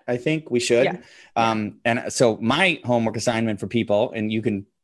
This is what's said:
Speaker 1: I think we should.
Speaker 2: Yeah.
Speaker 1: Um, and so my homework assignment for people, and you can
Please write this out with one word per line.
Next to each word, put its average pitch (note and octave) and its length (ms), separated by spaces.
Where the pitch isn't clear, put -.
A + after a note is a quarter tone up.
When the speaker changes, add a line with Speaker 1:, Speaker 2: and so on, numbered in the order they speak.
Speaker 1:
I B2 80
think D#3 340
we A#2+ 120
should. A#2+ 240
Speaker 2:
Yeah. F3+ 120
Speaker 1:
Um, A2 480
and A#2 280
so A2+ 260
my D3 480
homework A#2 320
assignment A2+ 420
for G#2 80
people, G#2+ 460
and G#2+ 180
you A2 100
can G#2 240